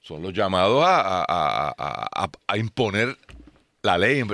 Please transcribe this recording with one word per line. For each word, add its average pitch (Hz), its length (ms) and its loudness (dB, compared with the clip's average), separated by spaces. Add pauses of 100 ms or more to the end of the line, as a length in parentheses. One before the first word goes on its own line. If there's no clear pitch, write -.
son 78 200 -12
los 92 120 -8
llamados 98 520 2
a, 180 140 4
a, 95 280 0
a, 73 480 0
a, 69 320 -6 (180)
a, - 40 -6 (180)
a 101 100 -2
imponer 113 600 -2 (640)
la 92 160 2
ley 123 220 2
en, 113 140 -4